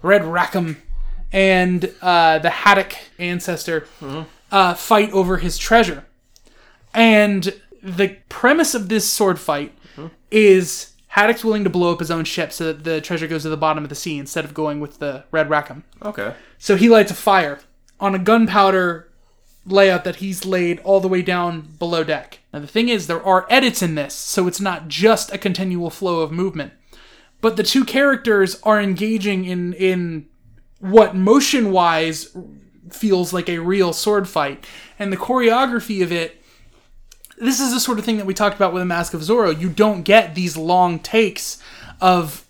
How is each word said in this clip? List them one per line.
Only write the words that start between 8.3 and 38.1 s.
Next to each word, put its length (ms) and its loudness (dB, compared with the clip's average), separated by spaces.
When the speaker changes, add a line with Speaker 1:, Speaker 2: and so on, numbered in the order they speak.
Speaker 1:
of 160 -6
this 200 0
sword 300 0
fight 340 -6
Speaker 2:
Mm-hmm. 120 -16
Speaker 1:
is 640 4
Haddock's 340 2
willing 220 0
to 40 2
blow 220 2
up 80 -4
his 100 -8
own 160 -2
ship 260 -6
so 220 -8
that 100 -14
the 160 -4
treasure 280 -6
goes 160 -6
to 60 -6
the 80 -4
bottom 260 -2
of 60 -12
the 60 -12
sea 220 -8
instead 280 -8
of 100 -18
going 240 -4
with 180 -12
the 320 -8
Red 220 0
Rackham. 320 -4
Speaker 2:
Okay. 320 -8
Speaker 1:
So 180 2
he 140 6
lights 220 6
a 40 -8
fire 440 0
on 160 -2
a 40 -2
gunpowder 880 2
layout 360 4
that 120 -6
he's 300 -8
laid 340 -2
all 200 2
the 80 -2
way 140 0
down 400 -4
below 260 -2
deck. 360 -6
Now, 80 -12
the 80 -14
thing 220 0
is, 160 -2
there 180 -6
are 280 2
edits 320 2
in 100 -2
this, 220 -6
so 320 -2
it's 120 -6
not 280 -6
just 440 2
a 60 -8
continual 540 -4
flow 300 -2
of 100 -4
movement. 420 -6
But 160 0
the 80 -2
two 220 2
characters 800 2
are 180 2
engaging 640 -2
in, 280 -6
in 540 -4
what 360 6
motion-wise 1200 0
feels 420 -2
like 160 -4
a 120 -4
real 340 0
sword 340 -2
fight. 380 -4
And 160 -6
the 40 -6
choreography 840 0
of 80 -2
it, 280 -6
this 220 -2
is 140 -2
the 60 -2
sort 180 -2
of 80 -8
thing 120 -2